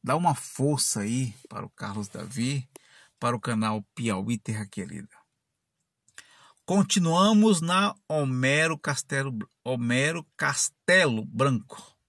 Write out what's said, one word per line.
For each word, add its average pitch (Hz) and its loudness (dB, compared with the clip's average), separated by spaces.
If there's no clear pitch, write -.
Dá 127 -2
uma 165 2
força 135 -2
aí 117 -4
para 101 -12
o - -16
Carlos 104 -8
Davi, 127 -6
para 120 0
o 113 -6
canal 107 -2
Piauí 110 -2
Terra 107 -6
Querida. - -14
Continuamos 196 4
na 185 0
Homero 147 0
Castelo, 139 -4
Homero 127 -2
Castelo 143 2
Branco. - -2